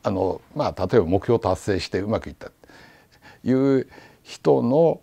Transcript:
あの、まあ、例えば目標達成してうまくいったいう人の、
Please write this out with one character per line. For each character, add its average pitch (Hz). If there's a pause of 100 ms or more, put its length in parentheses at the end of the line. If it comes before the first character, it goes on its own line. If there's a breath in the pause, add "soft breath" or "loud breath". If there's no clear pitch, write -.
あ 110
の、 95 (120)
ま 95
あ、 95
例 120
え -
ば 85
目 92
標 117
達 92
成 95
し -
て 92
う 101
ま 95
く -
い 71
っ -
た - (920 loud breath)
い 123
う 135 (340 loud breath)
人 139
の、 147